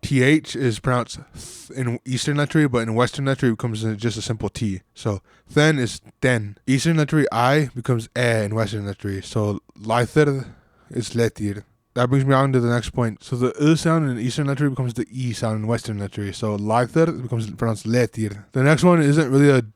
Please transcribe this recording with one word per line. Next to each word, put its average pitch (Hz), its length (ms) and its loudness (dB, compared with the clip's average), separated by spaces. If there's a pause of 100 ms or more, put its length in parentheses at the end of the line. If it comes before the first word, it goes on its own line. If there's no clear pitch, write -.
T 135 220 0
H 151 340 2
is 120 240 -2
pronounced 123 400 -2 (140)
th - 440 -16
in 120 260 -2
Eastern 131 320 -2
Letri, 147 340 2
but 120 80 0
in 113 160 -2
Western 127 320 0
Letri 135 220 2
it 117 40 4
becomes 110 320 -4
a, 110 100 -2
just 107 220 -4
a 110 60 -6
simple 110 260 -6
T. 98 340 -4 (120)
So 101 260 -4 (280)
then 151 300 2
is 120 220 -4 (200)
den. 113 360 0 (100)
Eastern 139 300 2
Letri 151 340 2
I 127 440 2
becomes 117 420 -2
e 117 280 0
in 104 100 -4
Western 107 300 -4
Letri. 98 400 -8
So 104 360 -2 (180)
lyther 127 680 0 (440)
is - 200 -6
letir. 104 540 -2 (300)
That 123 140 0
brings 135 160 2
me 139 100 2
on 135 180 2
to 131 80 4
the 120 100 0
next 120 200 -2
point. 113 320 -4
So - 140 -8
the 123 240 0
U 151 160 4
sound 160 340 0
in 123 80 -4
Eastern 127 280 -2
Letri 139 240 0
becomes 127 240 -4
the 123 160 -4
E 123 240 -6
sound 110 260 -2
in 107 60 -4
Western 113 320 -2
Letri. 101 360 -6
So 107 220 -4
lyther 120 560 0
becomes 117 380 -6
pronounced 110 360 -4
letir. 110 680 -2
The 131 100 0
next 143 200 4
one 170 200 6
isn't 143 280 4
really 139 200 6
a 131 120 6 (140)